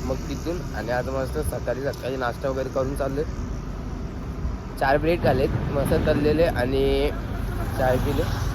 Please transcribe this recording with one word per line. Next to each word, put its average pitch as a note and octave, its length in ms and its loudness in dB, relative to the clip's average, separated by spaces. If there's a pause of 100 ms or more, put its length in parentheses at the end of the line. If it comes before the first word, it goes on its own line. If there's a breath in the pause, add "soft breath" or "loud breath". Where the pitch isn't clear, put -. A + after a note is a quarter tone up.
मग C3 100 -2
तिथून. D3+ 440 -4 (180)
आणि G#2+ 140 -4
आज B2 180 0
मस्त C3 300 -2
सकाळी A#2+ 420 -2
सकाळी C3+ 360 -4
नाश्ता B2+ 320 -2
वगैरे C3+ 200 -2
करून C3 260 0
चाललोय, C#3+ 300 0 (1600)
चार C#3 160 6
ब्रेड E3 280 2
खाल्लेत C#3+ 240 4
मस्त - 460 0 (120)
तळलेले D3+ 380 4
आणि C#3 640 2 (680)
चाय B2+ 180 4
पिले. B2+ 260 2 (320)